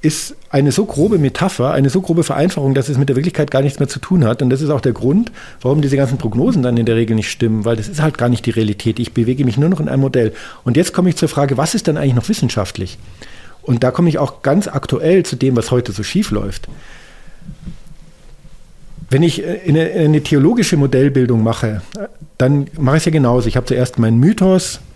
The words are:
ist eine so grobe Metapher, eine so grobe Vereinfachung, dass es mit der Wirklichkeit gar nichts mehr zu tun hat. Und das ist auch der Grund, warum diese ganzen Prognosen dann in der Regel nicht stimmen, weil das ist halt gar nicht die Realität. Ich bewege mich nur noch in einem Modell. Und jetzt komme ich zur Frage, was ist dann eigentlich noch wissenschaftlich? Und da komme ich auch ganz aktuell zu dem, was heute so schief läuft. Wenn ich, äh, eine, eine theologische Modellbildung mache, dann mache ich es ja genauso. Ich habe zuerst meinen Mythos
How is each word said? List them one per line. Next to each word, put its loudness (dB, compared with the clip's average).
ist -2
eine 2
so 2
grobe 2
Metapher, 0
eine 2
so 0
grobe 0
Vereinfachung, 0
dass 0
es -2
mit 2
der 2
Wirklichkeit -2
gar 2
nichts -2
mehr 0
zu -8
tun 2
hat. 0
Und 2
das 0
ist -2
auch 0
der 0
Grund, 0
warum 2
diese 0
ganzen 0
Prognosen 0
dann 0
in 2
der 2
Regel 2
nicht -2
stimmen, -2
weil 2
das -6
ist -6
halt 0
gar 0
nicht 0
die 0
Realität. -2
Ich -4
bewege 0
mich 0
nur 2
noch 0
in -2
einem 0
Modell. 0
Und 0
jetzt 0
komme 2
ich 0
zur 0
Frage, 0
was -2
ist -2
dann 0
eigentlich 0
noch 0
wissenschaftlich? -4
Und 0
da 2
komme 2
ich 0
auch -4
ganz 2
aktuell 0
zu -6
dem, 0
was 0
heute 0
so -6
schief -2
läuft. -4
Wenn 4
ich, 0
äh, -6
eine, 2
eine 2
theologische 2
Modellbildung 2
mache, -2
dann 2
mache 2
ich 2
es -2
ja 0
genauso. 2
Ich 0
habe -2
zuerst 0
meinen 4
Mythos 2